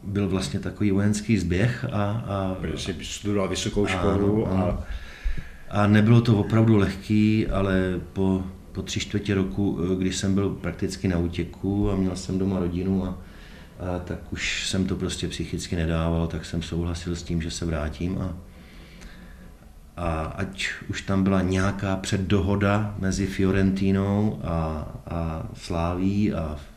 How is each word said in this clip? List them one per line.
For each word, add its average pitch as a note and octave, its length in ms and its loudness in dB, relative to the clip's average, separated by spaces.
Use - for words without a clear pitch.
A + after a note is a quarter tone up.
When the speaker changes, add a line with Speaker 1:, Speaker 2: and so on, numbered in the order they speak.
Speaker 1:
byl G2+ 260 0
vlastně F#2 320 0
takový G2 300 0
vojenský G#2 480 4
zběh F2+ 540 2
a... G#2 100 0
a F#2+ 340 -2
Speaker 2:
Protože E2 180 -4
jsi F#2+ 240 -4
studoval G2+ 460 -2
vysokou G2+ 380 0
Speaker 1:
ano, F#2 120 0
Speaker 2:
školu G2+ 500 4
a - 20 -2
Speaker 1:
ano. F#2 280 2
A G#2 160 2
nebylo G#2+ 340 8
to A#2+ 180 6
opravdu A2+ 380 6
lehký, G#2+ 720 4
ale F#2 540 2
po, F#2+ 300 2
po F#2+ 100 -6
tři - 180 -4
čtvrtě G2+ 340 -2
roku, F#2+ 440 0
eh, F#2 40 2
když F#2 200 0
jsem G2 180 0
byl G2 160 2
prakticky F#2 580 -4
na F2 100 2
útěku F#2+ 720 -2
a F#2+ 60 0
měl F#2 200 0
jsem F#2 220 -4
doma F#2+ 200 0
rodinu F#2 480 0
a, F2+ 120 -6
a F2 180 -4
tak F2 340 -8
už - 360 -4
jsem F#2+ 180 0
to F#2 100 -2
prostě F2 320 -4
psychicky E2+ 480 -6
nedával, E2 500 0
tak E2 180 -6
jsem E2+ 180 -4
souhlasil E2+ 540 -4
s - 60 -10
tím, E2+ 200 -4
že E2 80 -6
se - 140 -6
vrátím D#2+ 540 -4
a, F#2 160 -4
a E2 280 -2
ať F#2 420 -6
už - 140 -6
tam G2 220 2
byla F#2+ 180 4
nějaká F#2+ 540 0
předdohoda G2+ 1000 2
mezi F#2+ 280 0
Fiorentinou G2 1160 2
a, F2 80 -2
a E2 440 -4
Sláví F#2 760 0
a D#2 240 -4